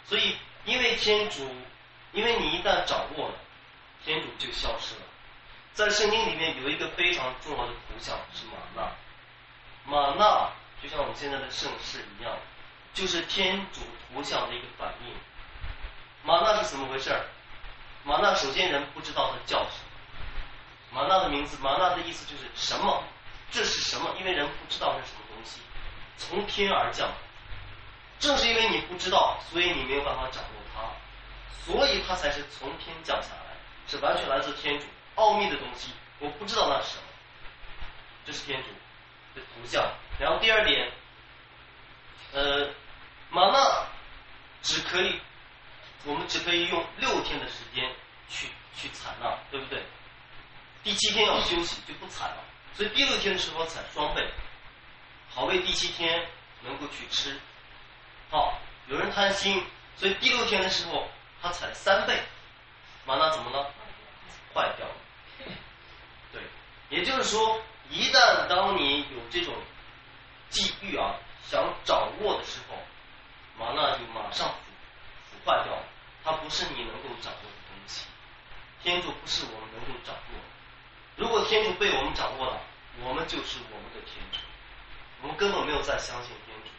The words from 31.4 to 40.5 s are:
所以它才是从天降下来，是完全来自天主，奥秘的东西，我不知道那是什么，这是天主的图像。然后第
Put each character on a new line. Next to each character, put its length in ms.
所 360
以 200
它 80
才 160
是 160
从 320
天 240
降 180
下 80
来， 260
是 100
完 200
全 100
来 120
自 140
天 260
主， 60
奥 200
秘 140
的 80
东 180
西， 160
我 100
不 160
知 100
道 120
那 140
是 120
什 40
么， 60
这 80
是 120
天 180
主 60
的 180
图 120
像。 220
然 120
后 80
第 120